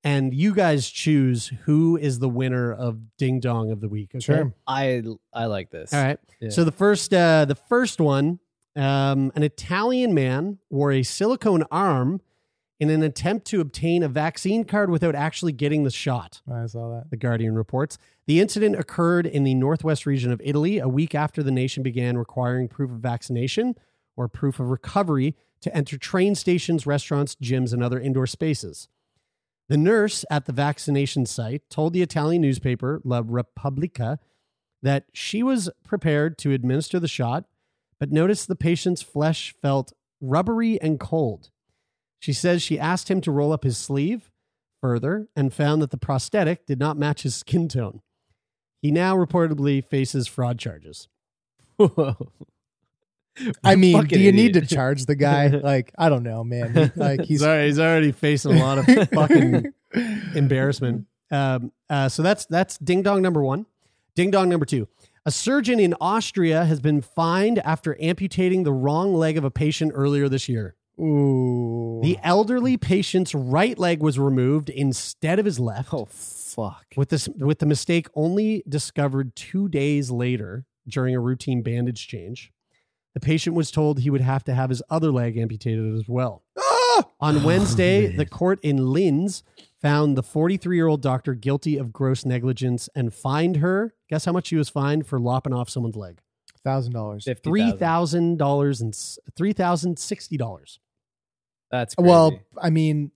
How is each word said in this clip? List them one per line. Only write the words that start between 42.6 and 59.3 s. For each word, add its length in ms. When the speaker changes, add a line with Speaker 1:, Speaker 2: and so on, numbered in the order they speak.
Speaker 1:
she 160
asked 320
him 100
to 100
roll 220
up 100
his 140
sleeve 540
further 560
and 160
found 300
that 80
the 80
prosthetic 680
did 140
not 180
match 260
his 120
skin 340
tone. 320
He 100
now 280
reportedly 680
faces 420
fraud 320
charges. 500
Speaker 3:
Whoa. 560
Speaker 2:
I 140
mean, 180
Speaker 3:
Fucking 140
Speaker 2:
do 100
you 140
need 220
to 60
Speaker 3:
idiot. 100
Speaker 2:
charge 360
the 80
guy? 340
Speaker 3:
<laughs> 140
Speaker 2:
Like, 340
I 120
don't 160
know, 180
man. 320
He, 260
like, 220
he's 180
Speaker 1:
Sorry, 260
he's 120
already 320
facing 420
a 80
lot 180
Speaker 2:
<laughs> 100
Speaker 1:
of 220
fucking 600